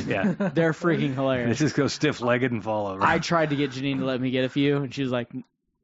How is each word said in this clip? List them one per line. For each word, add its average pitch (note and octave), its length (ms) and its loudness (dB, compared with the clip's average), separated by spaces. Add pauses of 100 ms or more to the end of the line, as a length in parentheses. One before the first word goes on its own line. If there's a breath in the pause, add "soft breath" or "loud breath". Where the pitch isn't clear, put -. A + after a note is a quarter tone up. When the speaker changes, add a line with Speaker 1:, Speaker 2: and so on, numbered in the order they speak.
Speaker 1:
Yeah. - 280 0
Speaker 2:
<laughs> F#3 200 -2
They're E3 200 2
freaking D3 420 0
hilarious. B2+ 420 0
Speaker 1:
They D3+ 80 2
just B2 100 0
go C#3 120 2
stiff-legged B2 640 0
and A2+ 120 -4
fall G#2+ 220 -2
over. F#2+ 160 -6
Speaker 2:
I D#3+ 160 4
tried D#3+ 340 2
to C#3+ 40 0
get C#3 160 0
Janine C3+ 280 -4
to C3 60 -2
let C3 160 -2
me C3 80 0
get C3 160 0
a B2+ 40 -2
few, C#3+ 340 2
and B2 100 -8
she C#3 80 -4
was C3 80 -2
like, B2 240 -4
"N-, B2+ 100 -10 (400)